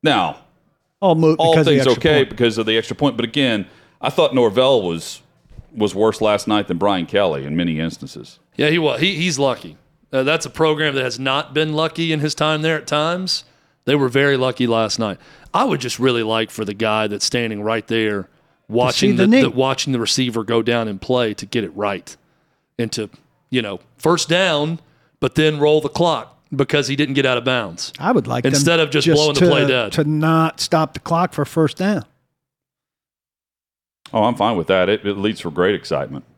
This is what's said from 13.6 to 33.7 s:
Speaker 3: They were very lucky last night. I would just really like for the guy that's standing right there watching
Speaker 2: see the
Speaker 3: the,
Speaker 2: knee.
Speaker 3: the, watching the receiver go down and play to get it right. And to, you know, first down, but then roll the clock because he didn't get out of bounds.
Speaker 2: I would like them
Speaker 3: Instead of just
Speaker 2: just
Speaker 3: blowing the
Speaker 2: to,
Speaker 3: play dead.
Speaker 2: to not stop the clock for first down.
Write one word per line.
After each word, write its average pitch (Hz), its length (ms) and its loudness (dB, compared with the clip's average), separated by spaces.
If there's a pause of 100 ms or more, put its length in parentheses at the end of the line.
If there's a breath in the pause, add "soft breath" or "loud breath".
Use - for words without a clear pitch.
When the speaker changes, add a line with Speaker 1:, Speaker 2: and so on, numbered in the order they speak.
Speaker 3:
They 139 100 2
were 139 140 2
very 139 280 2
lucky 127 280 0
last 113 320 0
night. 104 220 -4 (340 soft breath)
I 233 120 2
would 208 160 -2
just 123 180 -8
really 120 240 2
like 113 260 -2
for 110 160 -8
the 104 80 -6
guy 107 340 0
that's 101 180 -6
standing 110 360 -4
right 110 260 -2
there 107 400 -2 (420)
watching 123 420 2
Speaker 2:
see 120 60 2
the 185 60 4
Speaker 3:
the, 190 40 4
Speaker 2:
knee. 247 140 6
Speaker 3:
the, 131 80 2
watching 131 440 -2
the 120 60 0
receiver 117 440 -2
go 113 180 0
down 117 260 0
and 101 140 -8
play 123 340 0
to - 100 -12
get 110 180 -4
it 85 120 -10
right. 101 400 -6 (640)
And 113 140 -4
to, 107 160 -8 (400)
you 127 120 0
know, 101 180 -8 (180)
first 165 320 0
down, 165 500 0 (400)
but - 160 -2
then 156 240 2
roll 151 220 4
the 147 80 -4
clock 156 400 -2 (260)
because 139 320 0
he 135 80 -4
didn't 139 200 -2
get 139 100 0
out 127 120 2
of 120 80 -4
bounds. 113 540 -4
Speaker 2:
I 165 120 -2
would 190 160 0
like 123 160 -4
them 135 100 2
Speaker 3:
Instead 165 260 2
of 156 120 0
just 147 140 0
Speaker 2:
just 160 120 4
Speaker 3:
blowing 151 160 2
the 143 80 -2
Speaker 2:
to, 175 60 6
Speaker 3:
play 143 200 4
dead. 123 260 0
Speaker 2:
to 160 100 0
not 156 560 0
stop 160 340 0
the - 60 -10
clock 170 340 -2
for 147 120 -2
first - 320 0
down. 190 280 -4 (2000)